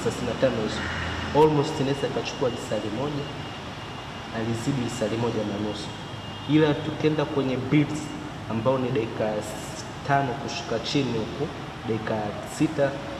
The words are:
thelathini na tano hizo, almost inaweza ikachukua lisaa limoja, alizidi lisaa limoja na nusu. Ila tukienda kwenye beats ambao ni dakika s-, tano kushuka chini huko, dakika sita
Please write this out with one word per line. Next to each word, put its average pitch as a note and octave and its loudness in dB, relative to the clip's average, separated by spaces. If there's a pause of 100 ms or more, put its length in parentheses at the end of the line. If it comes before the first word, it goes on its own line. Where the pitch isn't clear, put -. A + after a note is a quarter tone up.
thelathini A#2+ 0
na A2 -2
tano B2 4 (100)
hizo, - -2 (600)
almost D3+ 6
inaweza C3+ 2
ikachukua A#2+ 0
lisaa A#2 -2
limoja, C#3 -2 (1120)
alizidi A#2 0
lisaa A#2 0
limoja A2+ 0 (100)
na G2+ -2 (120)
nusu. - -4 (640)
Ila D3+ 6
tukienda D3+ 2
kwenye C3 0
beats C#3+ 4 (500)
ambao A#2 4
ni B2+ 0
dakika A#2 0
s-, - -4 (240)
tano C#3 4
kushuka - -4
chini A#2+ 2
huko, A#2+ -2 (420)
dakika A2 0 (420)
sita D3 4 (300)